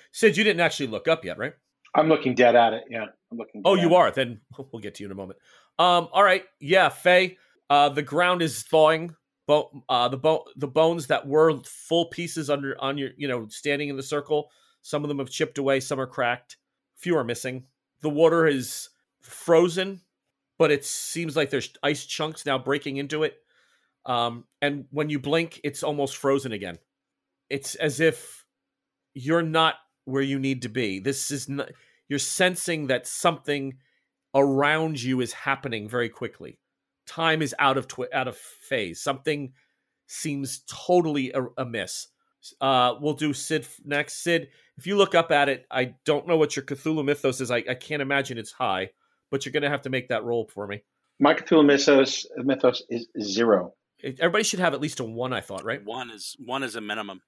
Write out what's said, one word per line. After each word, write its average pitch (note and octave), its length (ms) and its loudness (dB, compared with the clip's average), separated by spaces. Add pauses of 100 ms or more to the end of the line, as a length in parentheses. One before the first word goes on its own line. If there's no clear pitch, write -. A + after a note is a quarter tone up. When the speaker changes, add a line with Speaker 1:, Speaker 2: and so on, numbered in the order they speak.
(120)
Speaker 1:
Sid, G3 260 4
you G#3+ 60 2
didn't F#3 160 2
actually D3+ 280 0
look G#2+ 200 -4
up E3 180 2
yet, F2 120 -6
right? C3 160 -6 (420)
Speaker 2:
I'm D#3 120 4
looking C#3+ 280 2
dead A#2+ 200 8
at A#2 180 6
it, A2+ 160 -8
yeah. A2+ 160 -8 (260)
I'm A#2 60 -12
looking A2 280 -14
Speaker 1:
Oh, G3 100 6
Speaker 2:
dead F3 80 2
Speaker 1:
you E3 60 2
Speaker 2:
at - 40 4
it. - 20 8
Speaker 1:
are. D3 160 6
Then B2 300 -4 (100)
<laughs> C3 200 -18
we'll A2+ 100 -12
get G2+ 140 -12
to G#2+ 80 -14
you G2+ 40 -12
in G2 40 -14
a F#2+ 40 -12
moment. F#2+ 240 -14 (380)
Um, F3 340 4
all G3 120 4
right. F#3 200 4 (160)
Yeah, D#3+ 300 4
Faye, F3+ 480 2 (320)
uh, C#3+ 200 6
the C#3+ 140 -2
ground F3 380 2
is D#3+ 220 -2
thawing. D#3+ 520 4 (320)
Bo-, D3 420 0
uh, B2 200 2
the C3 80 -4
bo-, D#3 280 2 (100)
the C#3 120 -6
bones D#3+ 400 2
that C#3 200 0
were D#3 360 4
full - 440 -2
pieces E3 420 -8
under, C#3 300 -4
on C#3 180 -4
your, C3+ 200 -6
you C#3+ 100 -6
know, A#2+ 200 -4
standing D3 420 -4
in C3+ 80 -6
the C3 60 -8
circle, D3+ 480 -2 (320)
some D3 200 -4
of D3 40 -6
them C#3+ 120 -4
have C3 100 -8
chipped - 280 -4
away, C3+ 220 0
some C3 200 -6
are C3 80 -6
cracked. B2 500 -4 (380)
Few F3 220 -2
are C3 60 0
missing. B2+ 420 -6 (360)
The D3+ 80 -2
water D#3+ 360 6
is C3+ 440 0 (320)
frozen, F3+ 800 2 (560)
but D#3 140 4
it C#3 140 2
seems E3 500 -8
like C#3+ 140 0
there's - 320 -4
ice D3 240 -2
chunks D#3 400 -8
now C3+ 140 0
breaking C#3 380 -4
into D3 260 -4
it. - 140 -4 (680)
Um, A#2 400 -2 (160)
and C#3+ 300 -2
when D3+ 180 -2
you D3 100 -4
blink, E3 440 -2
it's C#3 200 -6
almost C#3+ 340 -2
frozen C#3 340 0
again. F#2 260 -8 (720)
It's C3+ 260 -8
as D3 240 -2
if - 460 -2 (680)
you're D3+ 280 0
not D#3+ 340 2 (300)
where C3+ 160 -2
you C3+ 180 -2
need C3+ 240 -2
to A#2 60 -8
be. G#2 300 -4
This C3 320 -4
is C3+ 180 -8
n-, C#3 180 -8 (400)
you're C#3 120 -4
sensing F3 680 -2
that B2+ 200 -2
something C#3+ 680 -4 (560)
around C#3+ 680 4
you B2+ 200 0
is A#2 120 -4
happening B2 540 -6
very A#2+ 220 -2
quickly. - 500 -12 (460)
Time D#3+ 360 0
is C#3 180 -2
out C3+ 180 2
of B2 100 -4
twi-, B2 260 -8
out C3 140 -2
of B2 100 -8
phase. - 640 -6
Something C#3 520 -4 (540)
seems C#3 600 -8
totally D#3 640 0
a-, B2+ 140 -4 (100)
amiss. A#2 500 -8 (540)
Uh, B2 380 4
we'll D3 140 -2
do D3 200 -2
Sid D#3 300 -4
f-, - 200 -20
next. C#3+ 400 -6
Sid, E3 260 0 (280)
if C3+ 100 -14
you G3+ 80 -2
look G3 180 4
up E3+ 180 4
at C#3+ 180 4
it, B2+ 200 -6
I B2+ 260 -2 (100)
don't D3 200 2
know E3+ 120 2
what D3+ 180 2
your C3+ 80 -6
Cthulhu D3+ 400 -4
mythos C3+ 380 0
is. B2 100 -4
I, A#2+ 60 0 (120)
I B2+ 60 -4
can't D3 260 -6
imagine C3+ 360 -2
it's A2 160 -12
high, F#2+ 380 -2 (380)
but C#3 160 -4
you're C3 80 -10
gonna C#3+ 160 0
have C#3+ 140 -2
to C3+ 60 -8
make B2+ 180 -4
that A2 160 -4
roll A#2 300 -2
for G2+ 120 -10
me. G#2 180 -10 (360)
Speaker 2:
My C#3+ 140 4
Cthulhu D#3 320 4
mythos, C#3 600 4 (120)
mythos C3 520 0
is A#2 200 -8 (120)
zero. G2+ 520 2 (260)
Speaker 1:
It, C3 220 -10
everybody G3+ 240 2
should F#3+ 160 -4
have E3 120 2
at C3 60 -6
least D3 220 -6
a - 20 -6
one, A#2 300 -6
I G2+ 80 -4
thought, F#2+ 240 -12
right? A#2 180 -6
Speaker 3:
One A#2 260 -10
is, G#2+ 300 -16
one C3 240 -6
is A2+ 120 -8
a A2+ 60 -8
minimum. G#2 460 -8